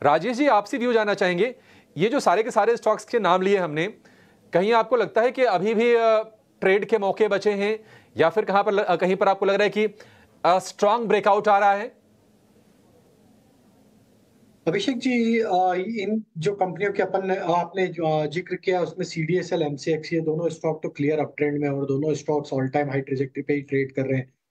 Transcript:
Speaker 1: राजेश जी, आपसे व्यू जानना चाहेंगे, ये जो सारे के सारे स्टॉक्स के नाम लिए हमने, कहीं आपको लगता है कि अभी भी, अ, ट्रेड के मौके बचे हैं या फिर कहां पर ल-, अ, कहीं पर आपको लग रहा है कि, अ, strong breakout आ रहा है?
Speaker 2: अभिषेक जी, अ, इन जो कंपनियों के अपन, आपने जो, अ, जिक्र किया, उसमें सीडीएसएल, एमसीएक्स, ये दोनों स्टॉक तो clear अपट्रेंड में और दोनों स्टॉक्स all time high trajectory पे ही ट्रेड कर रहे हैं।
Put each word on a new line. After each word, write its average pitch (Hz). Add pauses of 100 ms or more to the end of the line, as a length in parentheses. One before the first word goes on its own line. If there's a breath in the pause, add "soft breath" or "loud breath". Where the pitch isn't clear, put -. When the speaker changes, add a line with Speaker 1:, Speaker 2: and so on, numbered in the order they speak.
Speaker 1:
राजेश 165
जी, 285
आपसे 220
व्यू 240
जानना 208
चाहेंगे, 196 (420 soft breath)
ये 180
जो 262
सारे 190
के 233
सारे 220
स्टॉक्स -
के -
नाम 185
लिए 202
हमने, 170 (580 soft breath)
कहीं 196
आपको 226
लगता 214
है 247
कि 262
अभी 214
भी, 233
अ, 226 (380)
ट्रेड 196
के 214
मौके 196
बचे 202
हैं 208 (320 loud breath)
या 160
फिर 165
कहां 196
पर 208
ल-, 202
अ, 180
कहीं 185
पर 196
आपको 196
लग 196
रहा 202
है 202
कि, 208 (600 loud breath)
अ, 180
strong 208
breakout 208
आ 202
रहा 202
है? 208 (2750)
Speaker 2:
अभिषेक 202
जी, 233
अ, 185
इन 214 (140)
जो 202
कंपनियों 190
के 202
अपन, 190
आपने 175
जो, 160
अ, 151
जिक्र 175
किया, 180
उसमें 165
सीडीएसएल, 165
एमसीएक्स, 156
ये 165
दोनों 160
स्टॉक 160
तो -
clear 147
अपट्रेंड 147
में 147
और 139
दोनों 143
स्टॉक्स 147
all 135
time 143
high 135
trajectory 135
पे 147
ही 143
ट्रेड 135
कर 135
रहे 131
हैं। 131 (160)